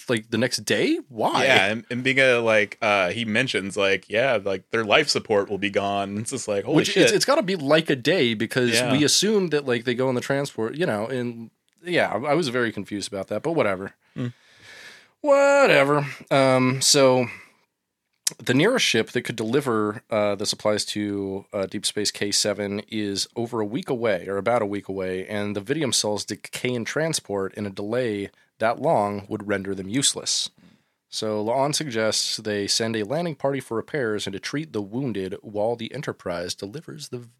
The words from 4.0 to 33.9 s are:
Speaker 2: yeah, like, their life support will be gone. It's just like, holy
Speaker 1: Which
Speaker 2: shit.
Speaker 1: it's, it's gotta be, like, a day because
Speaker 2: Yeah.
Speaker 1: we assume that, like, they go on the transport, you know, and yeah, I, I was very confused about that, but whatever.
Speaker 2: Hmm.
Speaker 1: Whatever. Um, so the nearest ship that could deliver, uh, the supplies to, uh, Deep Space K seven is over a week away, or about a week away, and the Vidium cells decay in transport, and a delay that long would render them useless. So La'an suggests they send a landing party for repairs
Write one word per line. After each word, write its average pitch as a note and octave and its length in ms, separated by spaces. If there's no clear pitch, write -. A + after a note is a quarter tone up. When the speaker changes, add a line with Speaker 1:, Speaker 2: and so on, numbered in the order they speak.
Speaker 2:
yeah, A#2 340
like, G2 260
their A2+ 140
life C#3+ 240
support G#2 400
will G#2 80
be G2 140
gone. G2+ 480
It's A2 140
just C3 140
like, G2+ 200
holy D3 120
Speaker 1:
Which - 100
Speaker 2:
shit. F#3 160
Speaker 1:
it's, G#3 80
it's F#3 120
gotta C#4+ 180
be, G3 140
like, D#3 320
a D3+ 80
day B2+ 380
because A#2 400
Speaker 2:
Yeah. A#2+ 180
Speaker 1:
we C#3+ 100
assume F#3+ 460
that, D3 160
like, A#2+ 200
they B2 100
go B2+ 140
on B2+ 60
the B2 60
transport, C3+ 540
you D#3 100
know, A2 220
and A#2+ 440
yeah, D#3 300
I, F#2+ 40
I - 20
was D#3+ 140
very A#2+ 220
confused G2+ 400
about F#2+ 180
that, G#2+ 140
but D#3+ 100
whatever. G2+ 420
Speaker 2:
Hmm. B2+ 120
Speaker 1:
Whatever. B3+ 840
Um, C3 520
so B2+ 440
the B2 120
nearest G#3 300
ship - 260
that B2 120
could A#2+ 140
deliver, A2+ 720
uh, G#2 240
the G2+ 120
supplies G#2+ 400
to, G2+ 640
uh, G2 140
Deep F#2+ 200
Space G#2 240
K G#2 200
seven G2+ 600
is G2+ 360
over A#2 240
a G#2+ 60
week B2+ 220
away, A2 400
or G2 80
about A2+ 260
a G#2 40
week G2+ 220
away, F#2 380
and G#2 300
the G#2 60
Vidium C3 320
cells G#2 300
decay - 500
in A#2 100
transport, G2+ 720
and G#2 100
a G2 40
delay G#2 600
that A2+ 220
long G#2 480
would G#2 200
render G2 260
them F#2+ 140
useless. - 640
So G#2+ 360
La'an C3+ 300
suggests A2 640
they G#2 280
send A2+ 300
a G#2+ 80
landing D3+ 320
party C#3 240
for A#2 160
repairs G#2+ 500